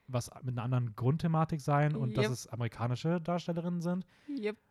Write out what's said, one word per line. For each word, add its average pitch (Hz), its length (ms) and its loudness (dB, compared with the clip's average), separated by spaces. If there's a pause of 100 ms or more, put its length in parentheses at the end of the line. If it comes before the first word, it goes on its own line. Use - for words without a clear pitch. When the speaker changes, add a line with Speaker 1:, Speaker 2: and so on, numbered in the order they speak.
Speaker 1:
was, 123 240 -4 (100)
mit 127 160 -4
einer 117 60 -4
anderen 120 320 0
Grundthematik 160 640 2
sein 147 340 4
und 123 220 -2
dass 127 80 4
Speaker 2:
Yep. 123 80 2
Speaker 1:
es - 140 -6
amerikanische 120 760 -2
Darstellerinnen 170 600 -2
sind?“ 175 240 0 (240)
Speaker 2:
Yep. 214 280 -4 (140)